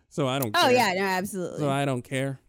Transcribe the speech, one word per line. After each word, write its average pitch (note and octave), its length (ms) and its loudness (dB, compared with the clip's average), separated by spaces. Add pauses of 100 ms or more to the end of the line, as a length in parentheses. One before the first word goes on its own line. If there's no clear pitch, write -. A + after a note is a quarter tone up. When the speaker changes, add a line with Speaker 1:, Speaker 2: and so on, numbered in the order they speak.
Speaker 1:
so C#3+ 200 -2
I C3 100 -2
don't A#2+ 180 -2
Speaker 2:
Oh, E4+ 120 4
Speaker 1:
care. B3 40 6
Speaker 2:
yeah, A#3 220 4
no, F#3+ 80 -2
absolutely. F#3 560 -4
Speaker 1:
So D3+ 100 0
I C#3 160 0
don't C3 180 -2
care. C3+ 360 -4 (100)